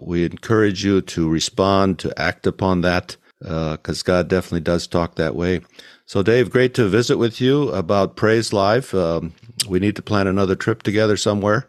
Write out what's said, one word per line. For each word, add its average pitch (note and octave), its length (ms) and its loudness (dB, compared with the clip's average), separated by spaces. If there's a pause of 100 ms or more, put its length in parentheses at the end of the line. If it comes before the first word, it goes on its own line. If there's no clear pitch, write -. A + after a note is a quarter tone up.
we E2+ 240 -2
encourage G2+ 580 0
you G2 180 2
to E2 280 -2
respond, F#2+ 680 0
to - 200 -6
act E2 280 -2
upon F#2 340 0
that, F2+ 360 -2 (280)
uh, D#2+ 320 -4
'cause - 260 -8
God F2 240 2
definitely F2 340 -2
does E2+ 260 -2
talk E2+ 280 -2
that D2+ 200 -2
way. F2 260 -2 (440)
So, G2 180 -2
Dave, A2 260 4
great B2 260 2
to A2+ 120 2
visit A2+ 300 2
with A#2 240 -2
you C3+ 280 2
about F#2+ 460 0
Praise A2 380 2
Live. G#2 400 0
Um, E2 400 -2 (340)
we F#2 120 0
need G#2 180 0
to F#2+ 40 -10
plan G2+ 240 0
another F#2+ 300 2
trip - 280 -4
together G#2 340 2
somewhere. G#2 520 0